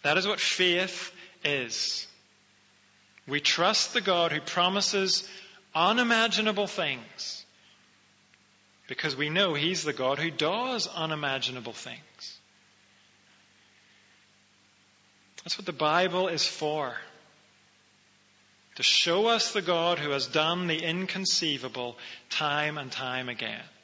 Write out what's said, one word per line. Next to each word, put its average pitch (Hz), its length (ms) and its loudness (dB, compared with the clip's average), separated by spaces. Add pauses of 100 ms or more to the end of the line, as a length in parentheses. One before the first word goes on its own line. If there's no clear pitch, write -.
That 147 160 4
is 185 80 0
what 208 140 0
faith 185 680 0 (320)
is. 131 640 -2 (1200)
We 143 140 -2
trust 180 540 2
the 240 80 0
God 175 280 4
who 151 120 -2
promises 190 840 2 (480)
unimaginable 214 960 2
things - 760 -6 (1400)
because 135 300 -4
we 147 120 -2
know 180 240 2
he's 156 300 0
the 147 100 -2
God 131 260 0
who 165 120 -2
does 208 560 0
unimaginable 135 880 -4
things. - 640 -16 (3000)
That's - 140 -4
what 202 80 -10
the 175 60 -4
Bible 175 560 4
is 165 180 0
for, 151 520 -2 (1800)
to 131 60 -6
show 185 440 4
us 226 260 2
the 208 80 0
God 170 380 2
who 147 120 -2
has 139 160 0
done 170 420 2
the 160 140 0
inconceivable 156 1160 -2 (320)
time 151 480 0
and 131 120 -10
time 127 380 -6
again. 117 400 -8 (160)